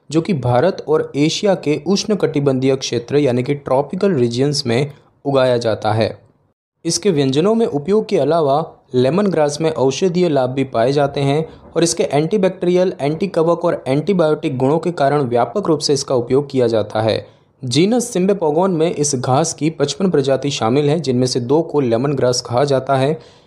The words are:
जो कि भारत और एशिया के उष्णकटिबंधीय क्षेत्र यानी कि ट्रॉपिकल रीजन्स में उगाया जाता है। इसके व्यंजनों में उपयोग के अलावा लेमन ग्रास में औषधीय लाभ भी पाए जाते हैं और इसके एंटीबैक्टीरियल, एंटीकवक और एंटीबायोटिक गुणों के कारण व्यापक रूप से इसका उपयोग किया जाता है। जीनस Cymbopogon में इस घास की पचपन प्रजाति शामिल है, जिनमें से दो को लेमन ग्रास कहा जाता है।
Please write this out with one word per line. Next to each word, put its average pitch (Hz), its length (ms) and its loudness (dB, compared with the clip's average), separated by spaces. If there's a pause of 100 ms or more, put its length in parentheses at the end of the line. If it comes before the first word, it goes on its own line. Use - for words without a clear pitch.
(100)
जो 160 100 2
कि 175 200 -2
भारत 123 480 0
और 156 280 0
एशिया 160 380 0
के 147 320 -2
उष्णकटिबंधीय 143 920 0
क्षेत्र 131 420 -4
यानी 123 240 2
कि 143 140 -2
ट्रॉपिकल 147 580 0
रीजन्स 123 520 0
में 127 240 0 (340)
उगाया 127 340 2
जाता 110 340 -2
है। 110 260 0 (680)
इसके 165 260 -2
व्यंजनों 143 440 0
में 226 120 0
उपयोग 196 420 -2
के 196 100 0
अलावा 151 460 0 (300)
लेमन 143 320 2
ग्रास 151 340 0
में 160 100 0
औषधीय 170 580 0
लाभ 131 220 0
भी 143 160 -2
पाए 117 260 0
जाते 143 280 0
हैं 143 240 0 (320)
और 165 60 2
इसके 170 220 0
एंटीबैक्टीरियल, 180 960 0
एंटीकवक 160 640 0
और - 220 -2
एंटीबायोटिक 151 720 0
गुणों 143 200 2
के 175 140 -2
कारण 143 300 2
व्यापक 123 440 0
रूप 156 140 2
से 147 120 0
इसका 143 220 -2
उपयोग 131 360 0
किया 123 160 2
जाता 110 340 0
है। 110 260 0 (360)
जीनस 185 500 0
Cymbopogon 185 580 0
में 165 200 0
इस 143 240 -2
घास 135 400 0
की 151 160 -2
पचपन 156 400 -2
प्रजाति 135 400 0
शामिल 139 400 0
है, 160 100 0
जिनमें 127 260 0
से 127 160 -2
दो 139 200 2
को 147 180 -2
लेमन 127 340 0
ग्रास 127 260 0
कहा 120 240 0
जाता 135 320 0
है। 143 220 0 (280)